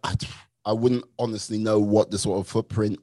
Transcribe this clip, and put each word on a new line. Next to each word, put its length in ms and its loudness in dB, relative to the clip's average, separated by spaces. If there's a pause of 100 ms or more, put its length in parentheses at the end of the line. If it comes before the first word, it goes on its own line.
I, 140 -4 (480)
I 80 0
wouldn't 320 2 (140)
honestly 400 -4
know 200 2
what 320 4
the 80 -2
sort 220 -2
of 80 -6
footprint 540 -2